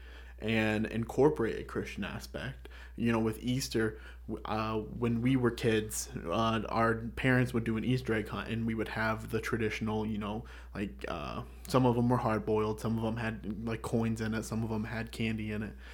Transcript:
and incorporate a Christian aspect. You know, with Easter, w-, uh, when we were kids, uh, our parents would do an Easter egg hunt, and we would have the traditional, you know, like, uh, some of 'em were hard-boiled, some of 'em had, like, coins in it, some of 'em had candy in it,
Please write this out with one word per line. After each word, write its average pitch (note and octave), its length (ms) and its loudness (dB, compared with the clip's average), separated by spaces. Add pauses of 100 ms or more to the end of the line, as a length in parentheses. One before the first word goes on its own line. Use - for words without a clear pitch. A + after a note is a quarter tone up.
(400)
and A2 480 2
incorporate A#2 720 2
a - 40 -6
Christian - 400 -6
aspect. - 680 -8 (260)
You A#2 160 2
know, A2+ 80 4
with A2+ 220 0
Easter, B2 560 0 (300)
w-, - 180 -8
uh, A2 300 -2 (240)
when A#2 240 2
we C3 120 6
were A#2+ 140 6
kids, A2 600 2 (200)
uh, A2+ 400 2
our A2+ 260 4 (200)
parents B2+ 380 4
would A2+ 100 0
do A2+ 140 0
an A2 60 -2
Easter B2 300 2
egg G#2 140 0
hunt, - 220 -4
and A2+ 180 0
we A2+ 80 0
would G#2+ 140 -2
have A2 420 -2
the A2+ 100 0
traditional, A2 640 0
you G#2+ 140 -2
know, G#2+ 240 -4 (320)
like, G2+ 160 -2 (160)
uh, - 340 -4 (260)
some C3 200 6
of A#2 100 6
'em A#2+ 120 4
were B2+ 80 4
hard-boiled, G#2+ 600 2
some A2+ 200 0
of A2+ 60 0
'em A2+ 120 0
had, A2 500 -4
like, A2+ 140 -2
coins A2+ 400 0
in A2 140 0
it, A2 100 -2
some A2+ 180 -2
of A2+ 80 -2
'em A2 120 0
had A2+ 280 -6
candy A2 400 -2
in G#2+ 120 -2
it, G2+ 100 -8 (200)